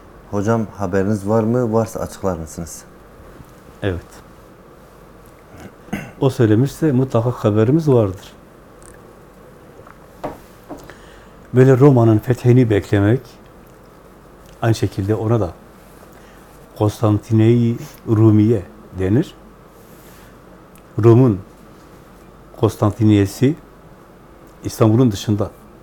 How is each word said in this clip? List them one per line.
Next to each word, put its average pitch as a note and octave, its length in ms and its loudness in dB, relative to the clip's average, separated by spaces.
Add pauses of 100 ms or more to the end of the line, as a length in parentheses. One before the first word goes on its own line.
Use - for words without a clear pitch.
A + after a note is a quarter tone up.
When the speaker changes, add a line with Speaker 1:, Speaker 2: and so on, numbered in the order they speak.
(320)
Speaker 1:
Hocam, G#2 360 -2 (100)
haberiniz G2 520 -4
var A2 140 0
mı? A#2 300 -2
Varsa A2 260 -4
açıklar F2 380 -8
mısınız?" E2 460 -14 (1000)
Speaker 2:
Evet. F#2 220 -6 (2250)
O C3+ 100 0
söylemişse B2+ 600 0
mutlaka B2 400 -2
haberimiz A#2 560 -2
vardır. A2 460 -2 (3250)
Böyle C3 240 6
Roma'nın A#2+ 400 4
fethini B2 520 0
beklemek, G2+ 520 0 (1400)
aynı A2+ 140 0
şekilde G#2 400 -4
ona A2 240 -2
da F2 120 -4 (1300)
Konstantine-i A2 1000 0 (300)
Rumiye G#2+ 540 2 (380)
denir. G2+ 340 -2 (1700)
Rum'un A#2 360 4 (1200)
Konstantiniyesi, G#2+ 960 0 (1080)
İstanbul'un A2+ 480 0
dışında, G2+ 400 -4 (320)